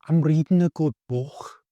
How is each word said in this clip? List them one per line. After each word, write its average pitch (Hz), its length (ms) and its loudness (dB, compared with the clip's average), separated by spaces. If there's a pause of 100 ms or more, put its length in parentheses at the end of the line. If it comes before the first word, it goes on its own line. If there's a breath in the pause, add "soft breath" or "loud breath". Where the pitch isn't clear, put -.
I'm 165 140 2
reading 156 420 2
a 175 60 2
good 156 240 -2 (160)
book. - 640 -10